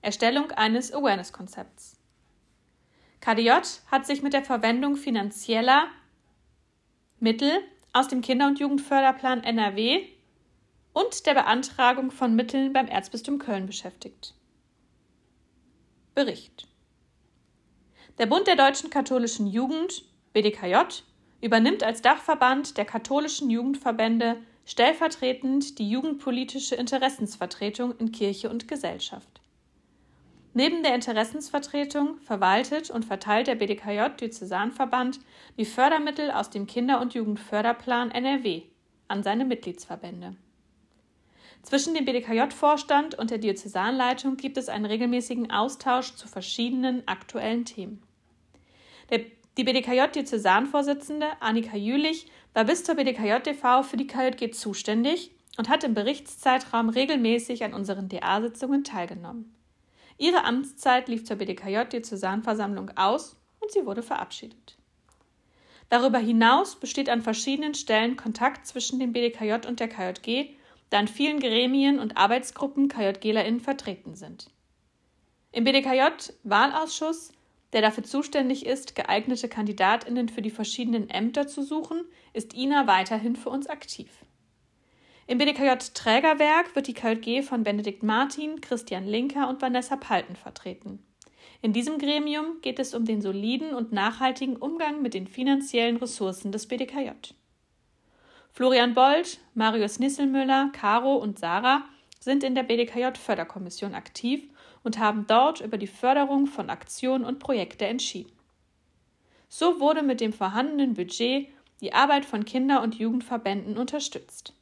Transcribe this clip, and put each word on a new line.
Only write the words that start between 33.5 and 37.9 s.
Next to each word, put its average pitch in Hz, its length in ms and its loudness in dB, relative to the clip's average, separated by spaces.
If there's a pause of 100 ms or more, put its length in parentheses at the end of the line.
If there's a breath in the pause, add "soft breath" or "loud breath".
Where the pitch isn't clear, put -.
B 220 100 -2
D 208 100 0
K 208 160 -8
J 226 300 -2
Diözesanverband 247 960 -2 (380 loud breath)
die 220 80 0
Fördermittel 294 680 2
aus - 180 -2
dem 202 180 -6
Kinder- 247 340 0
und 247 120 -4
Jugendförderplan 233 960 -2